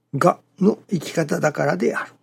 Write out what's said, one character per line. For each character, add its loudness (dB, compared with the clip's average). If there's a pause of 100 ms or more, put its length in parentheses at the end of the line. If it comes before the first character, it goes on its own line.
(120)
我 2 (220)
の 4 (100)
生 -2
き -12
方 -2
だ 0
か -4
ら 0
で -2
あ -6
る。 -16 (100)